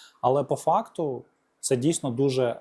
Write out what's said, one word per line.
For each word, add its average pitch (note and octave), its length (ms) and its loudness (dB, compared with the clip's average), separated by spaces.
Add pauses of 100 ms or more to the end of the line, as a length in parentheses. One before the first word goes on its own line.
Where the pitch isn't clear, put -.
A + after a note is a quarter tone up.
(220)
але C3+ 220 2
по C#3 120 -2
факту D#3 680 -2 (340)
це - 180 0
дійсно C#3 340 -2
дуже B2+ 500 0